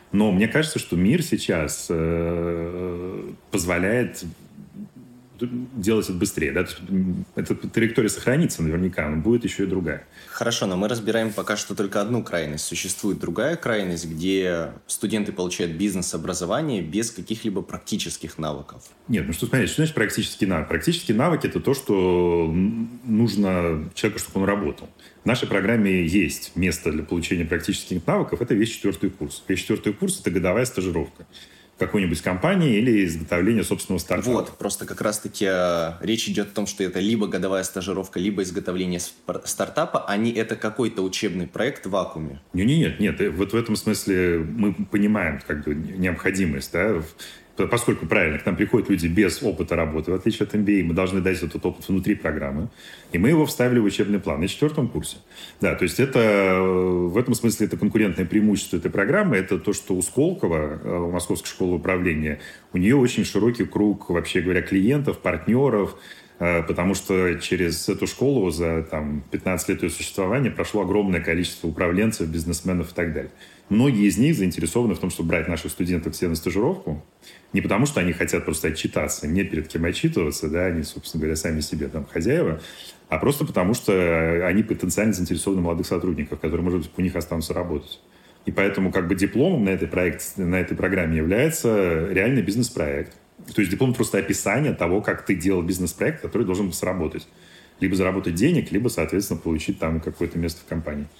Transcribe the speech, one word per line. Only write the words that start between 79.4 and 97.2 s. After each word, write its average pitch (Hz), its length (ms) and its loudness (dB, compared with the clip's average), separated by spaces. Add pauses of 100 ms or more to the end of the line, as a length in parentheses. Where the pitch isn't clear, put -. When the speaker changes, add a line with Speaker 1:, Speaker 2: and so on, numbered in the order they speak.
Speaker 1:
перед 78 240 -4
кем 82 160 -2
отчитываться, 87 640 0
да, 87 160 0
они, 85 180 0
собственно - 380 -8
говоря, 78 160 0
сами 80 240 -2
себе 73 260 -4
там 71 180 -6
хозяева, 85 560 0 (460)
а 76 120 -4
просто 143 260 2
потому 95 280 2
что, 107 200 2
э, 85 500 4
они 95 200 4
потенциально 101 500 0
заинтересованы 90 480 0
в - 20 2
молодых 85 240 0
сотрудниках, 87 540 -2
которые, 82 220 0
может 90 180 2
быть, 78 160 -8
у 92 40 -2
них 87 140 0
останутся 82 380 -4
работать. 82 480 -4 (440)
И 87 60 -2
поэтому 98 400 2
как 90 160 0
бы 95 80 2
дипломом 120 480 2
на 95 60 4
этой 90 180 0
проект-, 90 500 -2
на 92 220 2
этой 85 160 -2
программе 87 420 2
является 95 920 2
реальный 107 300 2
бизнес-проект. 85 760 -2 (400)
То 107 60 2
есть 90 100 2
диплом 123 220 2
просто 107 240 0
описание 101 560 0
того, 87 280 2
как - 240 -4
ты 98 100 2
делал 90 260 2
бизнес-проект, 92 600 -2
который 107 240 -2
должен 95 220 0
был 85 60 -4
сработать. 90 540 -4 (520)